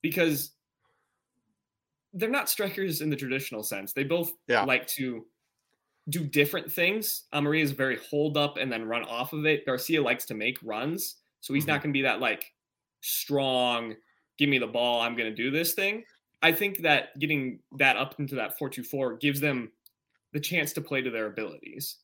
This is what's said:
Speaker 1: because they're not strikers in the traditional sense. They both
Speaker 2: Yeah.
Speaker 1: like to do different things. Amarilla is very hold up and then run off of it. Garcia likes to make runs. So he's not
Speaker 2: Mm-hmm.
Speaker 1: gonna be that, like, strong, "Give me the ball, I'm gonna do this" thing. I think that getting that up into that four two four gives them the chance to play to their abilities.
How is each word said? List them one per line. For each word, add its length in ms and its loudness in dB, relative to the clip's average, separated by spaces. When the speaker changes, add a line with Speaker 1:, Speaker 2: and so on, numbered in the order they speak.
Speaker 1:
because 500 2
they're 160 -2
not 200 0
strikers 520 0
in 80 0
the 60 2
traditional 480 -4
sense. 300 -6
They 100 0
both 320 0
Speaker 2:
Yeah. 180 4
Speaker 1:
like 220 2
to 380 -4
do 160 -2
different 440 0
things. 640 -2
Amarilla 320 2
is 80 2
very 240 0
hold 400 -2
up 220 2
and 120 -2
then 140 -4
run 220 -2
off 260 -4
of 140 -2
it. 200 4
Garcia 360 2
likes 240 0
to 80 -8
make 280 -2
runs. 540 -4
So 140 -6
he's 120 4
not 100 4
Speaker 2:
Mm-hmm. 80 -2
Speaker 1:
gonna 100 0
be 80 2
that, 180 2
like, 340 -2
strong, 960 0
"Give 120 4
me 80 4
the 100 2
ball, 320 2
I'm 160 0
gonna 180 -2
do 160 -2
this" 240 0
thing. 300 -2
I 80 6
think 280 0
that 380 2
getting 460 -2
that 240 4
up 220 -4
into 160 -4
that 220 -4
four 120 -4
two 140 -8
four 320 -2
gives 240 2
them 320 0
the 80 -4
chance 340 -2
to 80 -4
play 200 -2
to 80 -2
their 180 -2
abilities. 760 -8